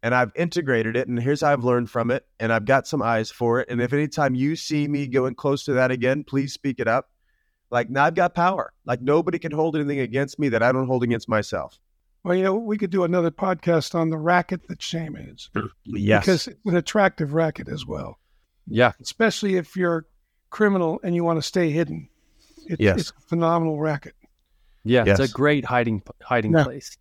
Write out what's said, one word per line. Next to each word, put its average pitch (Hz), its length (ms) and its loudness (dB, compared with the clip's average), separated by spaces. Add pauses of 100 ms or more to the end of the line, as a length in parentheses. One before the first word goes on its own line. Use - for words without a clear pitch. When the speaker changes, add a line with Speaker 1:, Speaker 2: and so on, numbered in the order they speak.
Speaker 1:
And 120 120 0
I've 123 220 2
integrated 135 600 0
it, 127 120 -2
and 120 100 -4
here's 139 220 -2
how 151 100 2
I've 131 140 0
learned 123 240 2
from 117 220 -2
it, 135 160 -2 (120)
and 113 140 0
I've 107 140 0
got 135 200 2
some 151 140 -4
eyes 113 300 0
for 120 300 0
it. - 100 -6
And 120 100 -2
if 123 140 -2
anytime 147 400 0
you 139 200 0
see 151 320 -4
me 143 200 -2
going 127 280 0
close 143 300 -2
to 147 80 -4
that 127 180 2
again, 127 340 0
please 135 280 -4
speak 135 260 -6
it 120 80 -2
up. 117 220 0 (640)
Like, 120 180 -2
now 135 160 2
I've 165 100 2
got 175 200 0
power. 175 400 0 (100)
Like, 123 160 -4
nobody 165 380 0
can 160 120 -6
hold 156 260 -2
anything 143 240 -2
against 131 380 -4
me 147 120 0
that 113 120 2
I 123 100 4
don't 131 160 0
hold 127 160 0
against 117 220 -2
myself. 104 520 -4 (440)
Speaker 2:
Well, 180 140 0
you 185 60 2
know, 190 120 2
we 214 220 -2
could 208 140 -4
do 185 140 2
another 170 260 2
podcast 170 640 -2
on 165 160 0
the 160 80 -4
racket 175 500 0
that 170 140 -10
shame 165 340 -8
is. - 320 -18 (360)
Speaker 1:
Yes. 101 380 2
Speaker 2:
Because 185 260 2
it's - 180 -18
an 180 100 2
attractive 170 560 0
racket 156 380 -2
as 131 160 -8
well. - 320 -10 (480)
Speaker 3:
Yeah. 117 340 4
Speaker 2:
Especially 208 560 0
if 170 180 -4
you're 175 220 0
a 160 60 -4 (480)
criminal 190 520 2
and 175 120 -2
you 170 100 0
wanna 165 180 2
stay 170 280 0
hidden. 160 400 -4 (560)
It, - 120 -6
Speaker 1:
Yes. 101 220 4
Speaker 2:
it's - 180 -6
a - 80 -20
phenomenal 165 540 0
racket. 151 340 -4 (680)
Speaker 3:
Yeah, 120 220 6
it's 196 120 6
Speaker 1:
Yes. 135 120 2
Speaker 3:
a - 20 -18
great 143 320 2
hiding, 117 380 0 (200)
hiding 117 300 0
Speaker 2:
Yeah. 160 120 6
Speaker 3:
place. 131 360 -10